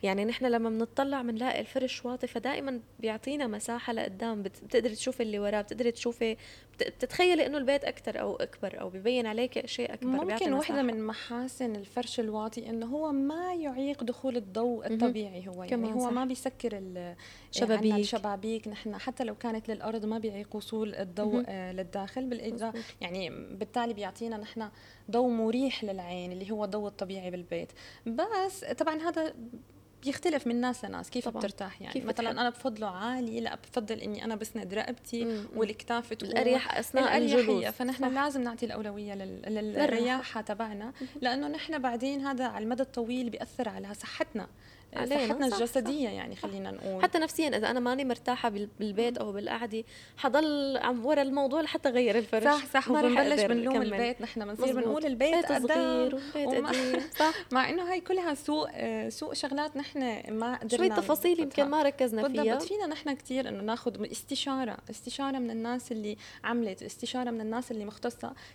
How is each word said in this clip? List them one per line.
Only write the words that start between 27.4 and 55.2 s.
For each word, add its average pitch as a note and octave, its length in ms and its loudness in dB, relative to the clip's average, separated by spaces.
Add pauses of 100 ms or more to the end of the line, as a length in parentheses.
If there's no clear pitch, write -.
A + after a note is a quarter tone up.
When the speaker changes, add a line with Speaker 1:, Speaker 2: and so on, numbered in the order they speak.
Speaker 2:
بس F#4 580 0
طبعًا D#4 380 0
هذا D#4+ 320 0 (680)
بيختلف C#4+ 420 0
من A#3+ 140 2
ناس B3 240 -2
لناس - 260 -8
كيف B3 180 -2
Speaker 1:
طبعًا. A3+ 100 -6
Speaker 2:
بترتاح G3+ 440 -6
يعني. - 120 -12
Speaker 1:
كيف C4 100 -2
Speaker 2:
مثلًا A3+ 260 -2
Speaker 1:
بتحب. - 80 -4
Speaker 2:
أنا B3 120 2
بفضله G#3+ 360 -4
عالي، A3+ 540 -4
لا A3+ 140 -4
بفضل A3 460 -4
إني G#3 240 -6
أنا A3+ 120 -2
بسند G3+ 380 -6
رقبتي A#3 500 -4
Speaker 1:
مم، A3+ 60 0
مم. G#3+ 160 -4 (100)
Speaker 2:
والكتاف A3 580 -2
تكون G3+ 140 -8
Speaker 1:
الأريح B3 500 2
أثناء C4 260 2
Speaker 2:
الأريحية. A#3+ 360 6
Speaker 1:
الجلوس. G#3+ 240 4
Speaker 2:
فنحن B3+ 380 -2
Speaker 1:
صح. C4 220 2
Speaker 2:
لازم C#4 180 0
نعطي A#3+ 240 -2
الأولوية G#3 480 -6
لل-، F#3+ 280 -8
لل-، G#3+ 120 -4
Speaker 1:
للراحة. G#3+ 320 2
Speaker 2:
للرياحة B3 540 2
تبعنا، G#3+ 440 -4
Speaker 1:
مهم. B3+ 240 -10 (120)
Speaker 2:
لأنه C4 280 0
نحن D#4 300 -4
بعدين C4 480 0
هذا C4 200 0
على G#3+ 180 -2
المدى A#3+ 180 0
الطويل B3 480 -2
بيأثر - 380 -6
على G3 260 -8
صحتنا، - 520 -6 (500)
Speaker 1:
علينا. B3+ 300 2
Speaker 2:
صحتنا B3+ 240 2
Speaker 1:
صح، G3+ 60 0
Speaker 2:
الجسدية A#3+ 520 0
Speaker 1:
صح. G3 60 -4
Speaker 2:
يعني، G3 220 -6
Speaker 1:
صح. - 60 -12
Speaker 2:
خلينا G3 280 -6
نقول. F#3+ 320 -2
Speaker 1:
حتى C#4+ 160 4
نفسيًا D#4+ 300 2
إذا G#3+ 220 2
أنا B3 100 2
ماني B3+ 240 2
مرتاحة B3 440 0
بال-، G3+ 200 -2 (120)
بالبيت A3 380 0
Speaker 2:
مم. A3+ 80 -2
Speaker 1:
أو G#3 60 -6
بالقعدة، A3 520 -4 (320)
حضل C#4+ 600 4
عم A#3+ 300 2
ورا C#4+ 160 6
الموضوع C4+ 380 4
لحتى D4+ 280 2
غير A#3+ 300 6
الفرش. A3 260 2
Speaker 2:
صح، C#4+ 220 6
صح. C4 220 4
Speaker 1:
ما D4 120 6
رح A#3+ 40 6
Speaker 2:
وبنبلش C#4 360 6
Speaker 1:
أقدر G#3+ 140 6
Speaker 2:
بنلوم A#3+ 220 4
Speaker 1:
أكمل. G#3+ 180 2
Speaker 2:
البيت، A#3+ 260 0
نحن A3+ 240 -6
بنصير A3 220 0
Speaker 1:
مزبوط. B3+ 180 2
Speaker 2:
بنقول D4+ 220 2
البيت C4+ 280 4